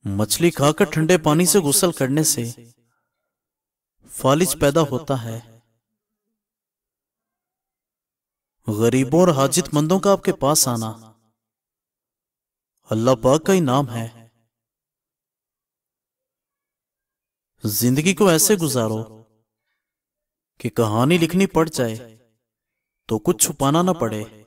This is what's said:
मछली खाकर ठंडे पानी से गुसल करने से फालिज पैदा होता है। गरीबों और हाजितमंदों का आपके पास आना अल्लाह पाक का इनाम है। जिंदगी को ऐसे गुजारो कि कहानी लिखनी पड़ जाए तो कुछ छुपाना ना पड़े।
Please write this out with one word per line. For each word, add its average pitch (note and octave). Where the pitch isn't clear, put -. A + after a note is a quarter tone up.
मछली G#2
खाकर D3+
ठंडे D#3+
पानी D#3
से G3+
गुसल D3+
करने C#3
से -
फालिज D#3
पैदा D3
होता C3+
है। A2+
गरीबों B2
और F3+
हाजितमंदों D3
का G3+
आपके F#3+
पास C#3+
आना A2+
अल्लाह A#2
पाक C3+
का G3
इनाम C#3
है। A2+
जिंदगी B2
को G3
ऐसे D#3+
गुजारो A#2+
कि B2
कहानी A#2+
लिखनी E3+
पड़ D#3+
जाए A#2
तो A2
कुछ F3
छुपाना D3
ना F#3
पड़े। A2